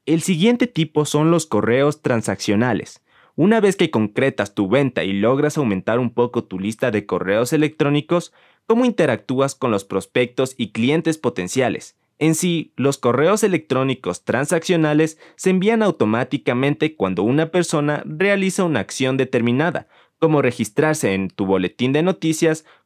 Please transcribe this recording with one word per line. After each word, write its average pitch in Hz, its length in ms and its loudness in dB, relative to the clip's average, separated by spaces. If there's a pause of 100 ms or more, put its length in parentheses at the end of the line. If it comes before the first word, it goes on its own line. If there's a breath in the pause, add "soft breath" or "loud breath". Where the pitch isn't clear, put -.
El 160 160 0
siguiente 214 460 2
tipo 160 380 -2
son 151 260 2
los 170 140 2
correos 123 560 0
transaccionales. 110 1000 -2 (340 soft breath)
Una 214 260 2
vez 196 160 2
que 170 120 0
concretas 110 640 -2
tu 101 140 0
venta 120 380 0
y 95 80 -4
logras 131 440 0
aumentar 110 420 -2
un 123 120 -2
poco 120 320 -2
tu 92 160 -12
lista 110 320 -4
de 104 140 -2
correos 98 480 -2
electrónicos, 151 800 0 (340 soft breath)
¿cómo 233 180 2
interactúas 135 680 0
con 123 160 -2
los 101 140 -2
prospectos 123 720 -2
y 107 140 -4
clientes 156 460 0
potenciales? 117 800 -4 (220)
En 156 160 2
sí, 170 420 -2
los 135 220 0
correos 147 440 2
electrónicos 131 800 -2
transaccionales 156 920 0 (180 loud breath)
se - 140 0
envían 202 320 2
automáticamente 139 1120 0
cuando 95 280 0
una 147 260 2
persona 151 560 -2
realiza 190 580 0
una 147 180 0
acción 131 360 -2
determinada, 127 720 0 (320 soft breath)
como 156 240 2
registrarse 127 720 0
en 95 140 -2
tu 98 180 -4
boletín 95 440 0
de 147 120 2
noticias, 160 640 0 (200 soft breath)